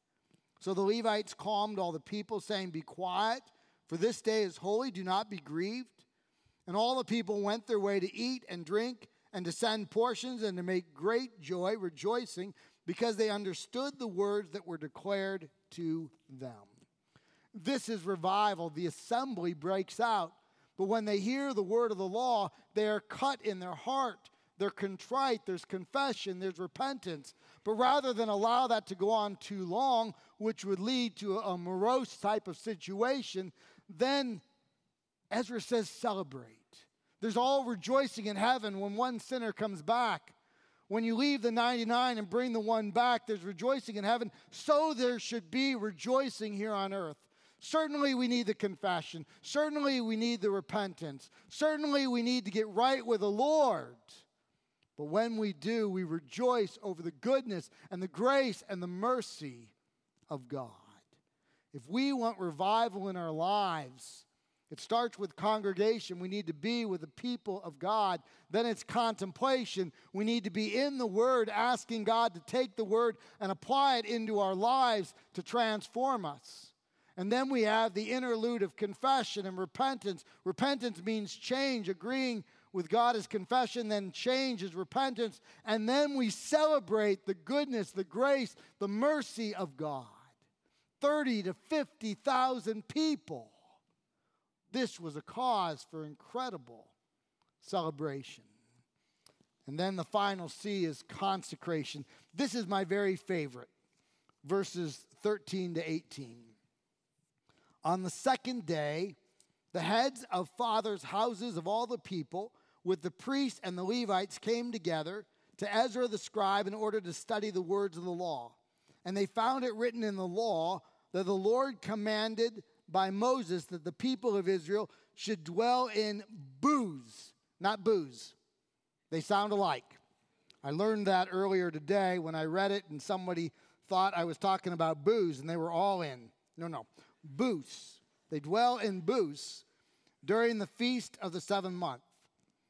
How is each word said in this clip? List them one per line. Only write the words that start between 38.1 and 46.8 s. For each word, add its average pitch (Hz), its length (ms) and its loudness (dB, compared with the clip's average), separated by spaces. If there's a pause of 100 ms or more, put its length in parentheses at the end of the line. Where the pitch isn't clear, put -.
in 208 100 -2
heaven 214 440 0
when 202 160 -4
one 247 220 0
sinner 233 340 -4
comes 202 280 -4
back. 220 540 0 (540)
When 226 160 0
you 226 120 2
leave 277 260 2
the 233 100 2
ninety-nine 233 680 2
and 208 100 -6
bring 240 240 0
the 226 80 0
one 214 300 0
back, 240 360 4
there's 214 160 -4
rejoicing 208 540 -2
in 202 80 -4
heaven. 226 260 0 (200)
So 302 420 4
there 247 260 0
should 196 320 -6
be 262 240 2
rejoicing 214 800 -2
here 208 200 -4
on 196 180 -2